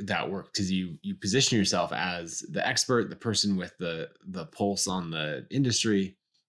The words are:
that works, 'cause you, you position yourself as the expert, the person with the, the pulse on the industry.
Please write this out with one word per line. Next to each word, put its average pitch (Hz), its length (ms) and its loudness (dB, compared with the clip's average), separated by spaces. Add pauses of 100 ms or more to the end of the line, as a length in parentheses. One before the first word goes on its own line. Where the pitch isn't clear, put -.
that 92 300 -2
works, 92 280 -6
'cause 95 120 2
you, 92 320 -2
you 98 120 -4
position 117 420 2
yourself 92 360 2
as 85 480 -4 (100)
the - 160 -2
expert, 120 420 2
the - 80 -12
person 104 400 2
with 87 220 -4
the, 82 320 -4 (160)
the 90 200 -8
pulse 101 400 0
on 92 240 -2
the 76 400 -4
industry. 113 640 2 (320)